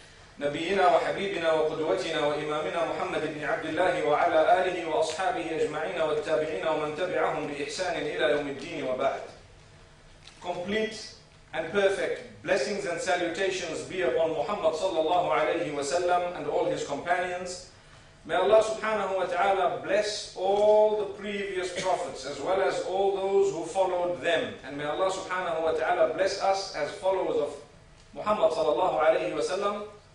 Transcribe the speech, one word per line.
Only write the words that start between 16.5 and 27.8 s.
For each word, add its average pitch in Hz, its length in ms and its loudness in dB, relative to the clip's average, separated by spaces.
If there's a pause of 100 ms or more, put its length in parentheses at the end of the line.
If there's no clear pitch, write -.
his 151 200 -2
companions, 180 840 -4 (540)
May 160 80 -4
Allah 185 240 6
subhanahu 208 600 0
wa 180 80 0
ta'ala 185 600 0
bless 208 500 -2
all 214 640 4
the 202 160 -4
previous 196 560 -6 (100)
prophets - 460 -2
as 143 160 -8
well 185 180 0
as 185 220 0
all 196 340 0
those 196 380 2
who 160 120 -6
followed 180 540 0
them. 151 360 0 (100)
And 143 120 -10
may 147 80 -6
Allah 180 260 0
subhanahu 180 500 -4
wa 160 120 2
ta'ala 127 420 2
bless - 260 0
us 196 340 0
as 151 220 -2
followers 185 400 0
of 147 160 0 (600)